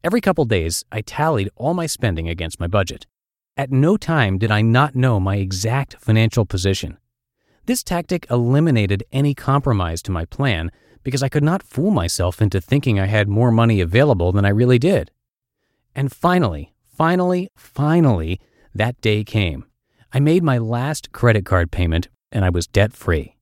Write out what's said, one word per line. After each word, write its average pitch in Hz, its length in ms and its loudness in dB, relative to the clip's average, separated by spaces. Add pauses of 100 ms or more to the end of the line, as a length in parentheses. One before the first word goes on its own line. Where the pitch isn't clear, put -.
Every 202 160 0
couple 165 260 0
days, 85 460 -2
I 107 100 -6
tallied 135 540 -2
all 147 180 -4
my 170 120 -4
spending 85 420 -4
against 85 320 -8
my 87 80 -4
budget. 95 380 -2 (500)
At 139 160 -4
no 151 260 4
time 107 420 0
did 110 100 0
I 107 140 2
not 127 320 2
know 127 240 2
my 95 160 0
exact 101 640 -4
financial 110 460 2
position. 95 520 -4 (720)
This 247 160 -2
tactic 175 480 -4
eliminated 120 800 2
any 139 240 0
compromise 104 640 -2
to 98 100 -8
my 82 140 -4
plan 90 460 -4 (320)
because 131 180 -4
I 135 80 -2
could 147 140 -2
not 170 180 0
fool 180 300 -4
myself 90 500 -2
into 98 180 0
thinking 127 400 0
I 95 60 0
had 104 240 0
more 113 220 2
money 113 280 4
available 92 520 2
than 101 140 2
I 101 40 4
really 120 300 4
did. 156 320 0 (840)
And 139 160 -4
finally, 143 640 -2 (120)
finally, 180 680 -2
finally, 135 880 0 (320)
that 113 260 -4
day 107 240 0
came. 87 420 -4 (460)
I 131 80 -2
made 160 240 4
my 135 140 0
last 120 540 -6
credit 107 340 2
card 87 260 0
payment 82 360 0 (240)
and 101 120 -2
I 90 60 2
was 87 160 -2
debt-free. 92 760 -2